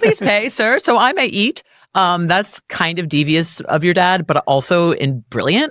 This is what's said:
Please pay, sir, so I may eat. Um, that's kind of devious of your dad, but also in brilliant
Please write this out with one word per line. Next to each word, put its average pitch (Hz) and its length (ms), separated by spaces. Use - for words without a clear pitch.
Please 440 200
pay, 214 280
sir, 240 300
so - 200
I 247 140
may 285 140
eat. 208 360
Um, 175 320
that's 185 340
kind 170 380
of 175 100
devious 151 520
of 151 220
your 175 120
dad, 180 320
but 151 200
also 170 460
in 135 280
brilliant 202 400